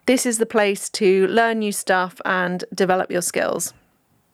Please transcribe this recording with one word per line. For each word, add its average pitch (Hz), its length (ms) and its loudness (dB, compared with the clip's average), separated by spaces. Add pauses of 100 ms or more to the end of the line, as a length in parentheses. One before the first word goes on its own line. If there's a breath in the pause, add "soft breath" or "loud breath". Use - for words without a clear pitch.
this 254 200 2
is 226 120 0
the 226 80 0
place 208 440 0
to 190 360 4
learn 226 320 2
new 208 140 -2
stuff 185 520 -2
and 180 480 -2
develop 185 380 0
your 180 100 -2
skills. - 540 -4 (600)